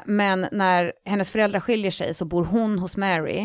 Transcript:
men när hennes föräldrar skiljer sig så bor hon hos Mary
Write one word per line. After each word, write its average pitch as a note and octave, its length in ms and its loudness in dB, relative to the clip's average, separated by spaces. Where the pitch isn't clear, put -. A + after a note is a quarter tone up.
men G3 460 2
när F#3 400 2
hennes F#3+ 260 -2
föräldrar G3+ 300 0
skiljer G#3+ 300 0
sig - 240 -4
så F3+ 100 -6
bor E3+ 200 0
hon G#3 340 0
hos F3+ 180 -6
Mary F3+ 480 0